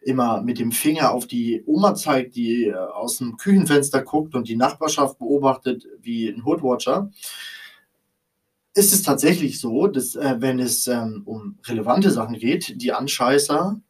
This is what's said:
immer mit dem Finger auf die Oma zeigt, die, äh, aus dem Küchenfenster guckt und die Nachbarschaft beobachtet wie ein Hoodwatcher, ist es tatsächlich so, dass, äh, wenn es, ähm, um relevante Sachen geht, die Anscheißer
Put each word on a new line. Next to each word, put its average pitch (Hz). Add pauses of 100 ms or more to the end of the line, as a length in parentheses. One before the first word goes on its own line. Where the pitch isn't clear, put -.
immer 120
mit 117
dem 117
Finger 151
auf 120
die 117
Oma 190
zeigt, 131
die, 117
äh, 98
aus 92
dem 120
Küchenfenster 156
guckt 151
und 117
die 113
Nachbarschaft 139
beobachtet 131 (120)
wie 117
ein 113
Hoodwatcher, 151 (1700)
ist 202
es 196
tatsächlich 156
so, 131
dass, 131
äh, 135
wenn 127
es, 120
ähm, 110
um 104
relevante 120
Sachen 113
geht, 117
die 123
Anscheißer 143